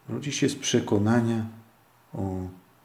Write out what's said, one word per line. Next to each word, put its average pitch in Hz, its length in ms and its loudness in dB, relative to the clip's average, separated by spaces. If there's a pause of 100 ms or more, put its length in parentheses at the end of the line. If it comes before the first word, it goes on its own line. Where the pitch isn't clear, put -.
rodzi 131 240 -6
się - 160 2
z - 80 -6
przekonania 113 920 2 (640)
o 98 240 -4 (480)